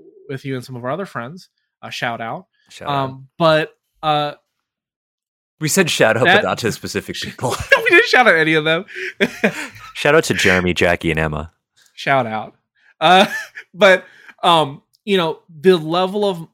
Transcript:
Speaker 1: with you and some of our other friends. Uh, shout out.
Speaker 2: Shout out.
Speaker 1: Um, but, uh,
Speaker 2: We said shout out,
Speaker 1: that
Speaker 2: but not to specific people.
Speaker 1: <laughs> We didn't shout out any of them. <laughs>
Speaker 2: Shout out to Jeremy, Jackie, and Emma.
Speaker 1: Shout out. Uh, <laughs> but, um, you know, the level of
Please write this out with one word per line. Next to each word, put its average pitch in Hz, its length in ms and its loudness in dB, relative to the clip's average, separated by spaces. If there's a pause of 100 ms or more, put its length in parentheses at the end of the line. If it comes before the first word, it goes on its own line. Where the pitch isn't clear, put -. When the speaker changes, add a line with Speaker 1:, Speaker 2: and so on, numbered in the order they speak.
(280)
Speaker 1:
with 135 160 -12
you 135 120 -8
and 123 100 -12
some 131 100 -16
of 120 80 -14
our 123 80 -6
other 180 140 -8
friends. 139 420 -14 (340)
Uh, 113 80 -16
shout 117 300 -6
out. 127 280 -10 (220)
Speaker 2:
Shout - 200 -14
out. 139 200 -2
Speaker 1:
Um, 135 280 -20
but, 156 400 2 (260)
uh, 147 300 -2 (1300)
Speaker 2:
We 156 80 -4
said 175 200 2
shout 110 280 4
out, 117 80 2
Speaker 1:
that 190 160 4
Speaker 2:
but 95 80 -2
not 101 100 -4
to 107 140 -2
specific 95 420 -8
people. - 460 -6
Speaker 1:
<laughs> - 160 0
We 466 120 -2
didn't 339 180 4
shout 247 200 4
out 185 80 6
any 160 200 2
of 156 100 0
them. 165 200 0 (340)
<laughs> - 720 -6
Speaker 2:
Shout 147 220 2
out 160 100 4
to - 80 -2
Jeremy, 92 400 2
Jackie, 87 380 0
and 78 80 -2
Emma. 76 320 -4 (420)
Speaker 1:
Shout 135 320 -2
out. 110 300 -10 (440)
Uh, 185 280 6 (240)
<laughs> - 220 -20
but, 185 320 4 (380)
um, 160 380 0 (240)
you 196 120 0
know, 165 220 -4 (100)
the 170 280 2
level 185 480 -2
of 175 280 -6